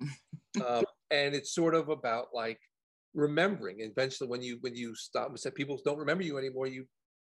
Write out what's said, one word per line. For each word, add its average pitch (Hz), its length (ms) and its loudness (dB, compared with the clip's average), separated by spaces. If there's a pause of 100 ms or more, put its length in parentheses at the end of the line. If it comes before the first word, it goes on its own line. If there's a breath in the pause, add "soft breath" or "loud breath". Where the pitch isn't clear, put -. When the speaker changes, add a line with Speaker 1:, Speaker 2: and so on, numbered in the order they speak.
Speaker 1:
<laughs> - 680 -8
Speaker 2:
um, 120 180 4 (260)
and 143 240 4
it's - 200 -4
sort 165 200 4
of 156 140 4
about, 123 460 0
like, 113 260 -2 (540)
remembering. 147 680 2
And 110 80 -6
eventually 131 380 0
when 123 140 -2
you, 123 180 -6
when 123 140 -4
you 117 200 -6
stop, 123 440 -4
said 135 160 -4
people 139 300 -4
don't 147 140 4
remember 156 260 0
you 143 140 -2
anymore, 135 280 -2
you 131 200 -6 (480)